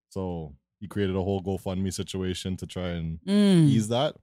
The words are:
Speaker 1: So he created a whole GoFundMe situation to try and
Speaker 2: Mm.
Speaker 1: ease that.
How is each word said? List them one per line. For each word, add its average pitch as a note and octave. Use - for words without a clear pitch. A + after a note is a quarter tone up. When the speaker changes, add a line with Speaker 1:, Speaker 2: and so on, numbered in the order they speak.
Speaker 1:
So E2+
he G2+
created F#2+
a F#2+
whole G2
GoFundMe F#2+
situation F#2
to F2
try F2+
and E2
Speaker 2:
Mm. G3
Speaker 1:
ease A2
that. B2